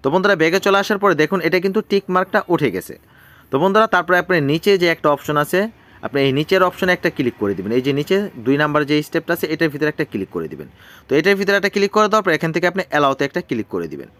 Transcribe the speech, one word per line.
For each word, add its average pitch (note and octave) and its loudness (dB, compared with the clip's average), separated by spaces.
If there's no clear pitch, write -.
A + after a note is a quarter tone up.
তো C3+ 0
বন্ধুরা, F#3+ 2
ব্যাগে E3 2
চলে G3 2
আসার G3+ -2
পরে G3 2
দেখুন, D#3 0
এটা E3+ 0
কিন্তু F#3+ -2
টিক G3 -2
মার্কটা F#3 0
উঠে D#3 2
গেছে। - -10
তো C3+ 0
বন্ধুরা, G3 4
তারপরে F3+ 2
আপনি F3 0
নিচে E3 2
যে F3 2
একটা D#3+ 0
অপশন D3 -2
আছে, F3+ 0
আপনি C#3 -4
এই C#3 2
নিচের D#3 2
অপশনে F3+ 0
একটা F3 0
ক্লিক B2 -2
করে G2+ -2
দিবেন। F#2+ -4
এই B2+ 2
যে C#3 0
নিচে F#3 -2
দুই B2+ 0
নাম্বার D3+ 0
যে D3+ 0
স্টেপটা E3 -4
আছে, E3+ -2
এটার D#3 -2
ভিতরে D3 -2
একটা D3+ -4
ক্লিক G2+ -6
করে E2 -6
দিবেন। D2 -14
তো B2+ 0
এটার F#3 2
ভিতরে G3+ 0
একটা G3 0
ক্লিক G3 0
করে G#3+ 2
দেওয়ার G#3+ 2
পর F#3 0
এখান D#3+ 0
থেকে F3 0
আপনি F3+ -2
অ্যালাউতে C#3+ 2
একটা F3 -4
ক্লিক A#2 -6
করে E2+ -6
দিবেন। C#2+ -14